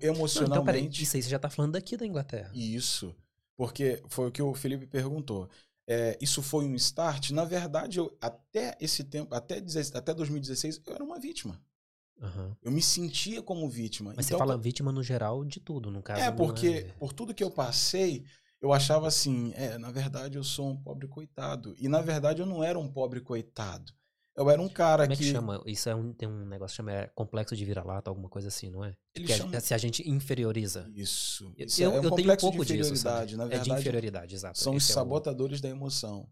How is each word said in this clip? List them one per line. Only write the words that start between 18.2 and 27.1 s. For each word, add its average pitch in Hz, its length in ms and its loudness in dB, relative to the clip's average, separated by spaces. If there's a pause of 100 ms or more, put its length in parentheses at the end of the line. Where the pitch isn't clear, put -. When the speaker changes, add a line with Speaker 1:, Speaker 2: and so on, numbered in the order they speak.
Speaker 2:
eu 139 120 4
achava 151 360 6
assim: 123 460 2
é, 120 240 -6
na 117 120 -10
verdade 135 460 -4
eu 139 80 -4
sou 139 240 -2
um 135 80 -2
pobre 139 320 -10
coitado. 139 680 -8
E 135 100 0
na 156 140 4
verdade 156 400 2
eu 185 40 -2
não 175 160 -2
era 170 160 2
um 143 140 -4
pobre 127 300 -2
coitado. 110 680 -6 (440)
Eu 139 140 6
era 147 100 8
um 185 80 0
cara 156 360 6
Speaker 1:
Como 135 80 4
é 139 40 2
que 143 60 0
Speaker 2:
que 143 80 4
Speaker 1:
chama? 117 360 -2
Isso 107 220 -2
é 113 60 2
um, 113 180 -2
tem 113 160 -6
um 104 160 -6
negócio 98 300 -10
que - 20 -12
chama, 107 160 -6
é, 98 220 -2